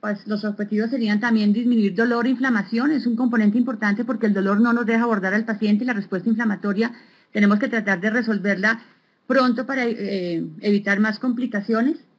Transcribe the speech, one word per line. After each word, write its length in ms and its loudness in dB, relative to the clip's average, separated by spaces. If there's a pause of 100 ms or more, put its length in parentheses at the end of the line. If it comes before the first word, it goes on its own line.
pues 260 -6
los 180 -4
objetivos 460 -2
serían 280 0
también 340 2
disminuir 420 2
dolor 320 2
e 20 2
inflamación. 640 0
Es 160 0
un 80 0
componente 420 2
importante 460 0
porque 240 -2
el 60 4
dolor 260 0
no 140 4
nos 120 0
deja 180 2
abordar 300 0
al 120 0
paciente 380 0
y 40 -2
la 60 -2
respuesta 360 -4
inflamatoria 640 -2 (400)
tenemos 280 4
que 80 -2
tratar 320 -2
de 100 -2
resolverla 720 -2 (440)
pronto 400 2
para, 200 -4
eh, 600 -4 (160)
evitar 380 0
más 200 0
complicaciones. 800 -2 (220)